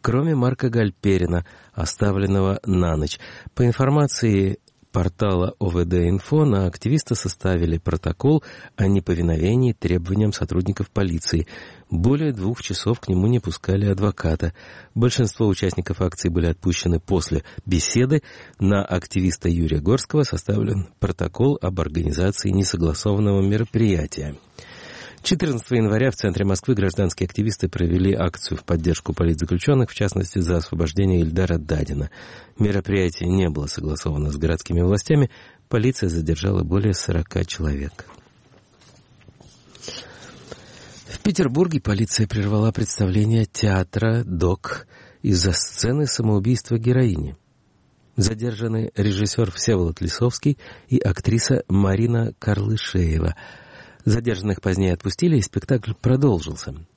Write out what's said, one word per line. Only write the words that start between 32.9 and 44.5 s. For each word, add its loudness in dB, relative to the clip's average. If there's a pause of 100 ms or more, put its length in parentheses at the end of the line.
не 2
было -4
согласовано -4
с -6
городскими 0
властями. 2 (400)
Полиция 0
задержала 0
более 0
сорока -2
человек. -6 (3000)
В -14
Петербурге 0
полиция 0
прервала 0
представление 0
театра 0
"Док" -2 (340)